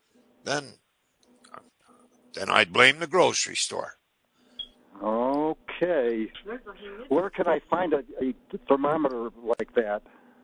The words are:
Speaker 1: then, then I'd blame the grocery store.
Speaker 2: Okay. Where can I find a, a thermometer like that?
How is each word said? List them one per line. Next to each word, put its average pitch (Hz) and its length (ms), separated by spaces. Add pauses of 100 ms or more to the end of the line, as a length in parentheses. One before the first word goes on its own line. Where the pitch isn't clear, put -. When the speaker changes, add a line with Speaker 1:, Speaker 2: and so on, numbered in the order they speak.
(440)
Speaker 1:
then, 135 300 (1600)
then 95 160
I'd 101 220
blame 127 260
the 165 80
grocery 139 500
store. - 380 (1080)
Speaker 2:
Okay. 127 1300 (800)
Where 180 220
can 185 160
I 156 140 (100)
find 170 240
a, 139 80 (200)
a 131 120 (340)
thermometer 139 600 (280)
like - 160
that? 107 280 (420)